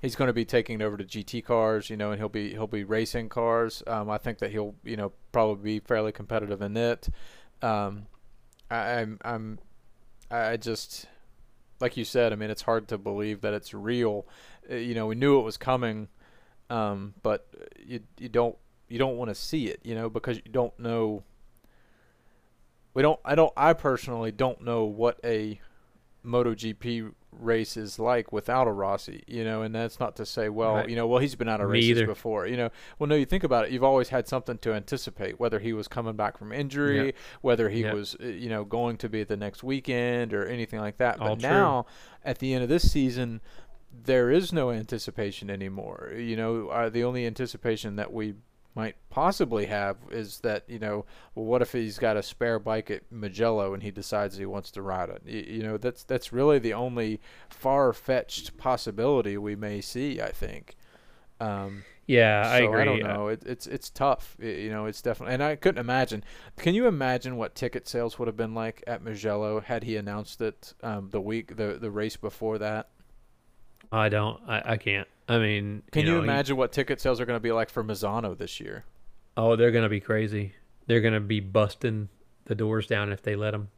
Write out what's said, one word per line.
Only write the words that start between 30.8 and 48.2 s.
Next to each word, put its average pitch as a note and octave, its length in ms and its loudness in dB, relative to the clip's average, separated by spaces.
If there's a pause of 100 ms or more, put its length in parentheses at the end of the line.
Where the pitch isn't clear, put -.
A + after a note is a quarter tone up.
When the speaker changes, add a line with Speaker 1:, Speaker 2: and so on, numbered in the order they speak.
Speaker 1:
you A#2 40 -4
know, A#2 120 0
well, B2 120 4
he's C#3 160 2
been A#2 140 -2
out A2 140 0
of G2+ 80 0
Speaker 2:
Me A#2 80 6
Speaker 1:
races A#2 140 8
Speaker 2:
either. A#2 140 4
Speaker 1:
before, G#2+ 400 -2
you B2 120 -2
know. A#2+ 100 0 (300)
Well, D3 80 0
no, D3 80 4
you C#3+ 100 4
think F3+ 200 0
about B2+ 200 4
it, - 60 -2
you've B2+ 120 0
always C3+ 280 6
had B2 180 0
something B2 300 -4
to A2 160 0
anticipate, G#2+ 640 -6
whether A2+ 180 0
he A2+ 140 -2
was G#2+ 160 -6
coming A2+ 280 -4
back G#2 200 -2
from G#2+ 160 -12
injury, C#3 540 0
Speaker 2:
Yep. C3+ 80 -2 (260)
Speaker 1:
whether A2+ 300 4
he A2+ 100 0
Speaker 2:
Yep. G#2+ 140 0
Speaker 1:
was, G#2 280 -6
uh, A#2+ 40 -8
you A#2 240 -8
know, G#2+ 120 -2
going A2+ 360 -2
to A#2 100 -6
be G#2+ 160 -2
the G2+ 140 -4
next G#2 260 -8
weekend B2 680 0
or G2+ 120 0
anything A2+ 340 -6
like G#2 180 -6
that. A#2+ 200 2
Speaker 2:
All G#2+ 180 0
Speaker 1:
But A2+ 40 -8
Speaker 2:
true. B2 80 -2
Speaker 1:
now, D#3 380 4 (360)
at C3+ 180 -6
the C3 120 -2
end B2+ 100 0
of A#2+ 60 -2
this E3 240 6
season, B2 480 0 (500)
there B2 400 4
is F3 220 4
no C#3 180 2
anticipation G#2+ 760 -4
anymore. G2 680 -8
You A2+ 220 -4
know, A2+ 320 -2
uh, A#2 220 0
the A#2 140 0
only B2 200 0
anticipation A2+ 720 -4
that - 160 -6
we G#2+ 220 -4 (400)